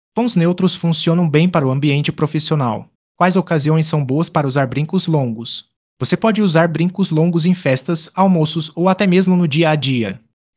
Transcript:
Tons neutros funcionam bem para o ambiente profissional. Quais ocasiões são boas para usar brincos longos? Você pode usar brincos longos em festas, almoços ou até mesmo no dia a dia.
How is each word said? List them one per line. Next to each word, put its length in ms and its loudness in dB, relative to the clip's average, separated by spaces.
Tons 220 -2
neutros 400 0
funcionam 540 0
bem 180 4
para 180 0
o 60 0
ambiente 400 0
profissional. 800 -4
Quais 220 0
ocasiões 480 0
são 180 -2
boas 240 -2
para 200 -2
usar 200 0
brincos 400 -4
longos? 600 -4
Você 200 -2
pode 240 0
usar 260 4
brincos 440 -2
longos 340 0
em 80 2
festas, 600 -2
almoços 600 0
ou 140 0
até 180 0
mesmo 300 4
no 100 2
dia 220 2
a 60 2
dia. 440 -2